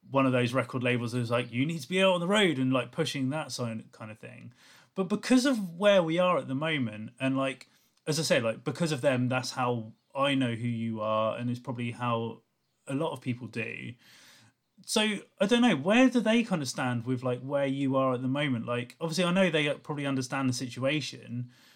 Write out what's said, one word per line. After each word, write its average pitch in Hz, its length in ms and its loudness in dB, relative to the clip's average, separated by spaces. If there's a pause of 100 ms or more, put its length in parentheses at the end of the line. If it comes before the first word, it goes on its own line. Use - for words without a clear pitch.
(100)
one 135 160 4
of 127 60 4
those 123 200 2
record 123 300 -2
labels 120 320 0
is 117 160 -2
like, 120 220 -2
"You 127 140 0
need 165 140 -4
to 123 80 -14
be 185 140 0
out 190 120 4
on 175 60 0
the 170 60 -4
road," 190 320 4
and, 131 140 2
like, 131 180 0
pushing 135 400 -2
that 143 220 -6
sign, 113 400 -6
kind 110 180 -16
of 107 80 -16
thing. 120 340 -18 (420)
But 190 140 -2
because 240 380 2
of 196 320 -2
where 202 240 6
we 165 160 0
are 180 200 4
at 131 100 -6
the 131 60 -2
moment, 131 560 -2 (100)
and, 135 160 0
like, 135 320 -4 (380)
as 160 120 0
I 160 40 -2
say, 147 180 2
like, 113 240 -2
because 151 280 -2
of 131 100 -2
them, 127 260 2
that's 127 240 -2
how 120 400 -2 (220)
I 139 200 2
know 123 200 0
who 113 140 -6
you 113 320 -2
are, 110 380 0
and 123 100 -4
it's 120 120 -4
probably 120 320 -6
how 117 500 -4 (460)
a 139 60 -4
lot 147 180 -2
of 131 80 -10
people 120 260 -6
do. 117 480 -8 (880)
So, 214 340 0 (220)
I 202 60 2
don't 240 160 4
know, 220 140 6
where 220 340 6
do 247 100 2
they 226 220 4
kind 180 200 -2
of 127 60 -4
stand 123 380 -2
with, 127 160 -2
like, 127 200 -2
where 139 240 0
you 135 300 0
are 131 180 2
at 123 80 -4
the 127 60 -2
moment? 131 380 0
Like, 120 340 -6
obviously, 165 240 -2
I 175 80 2
know 190 180 4
they 151 240 2
probably 143 320 -6
understand 135 420 -2
the 123 60 0
situation, 123 960 -4 (260)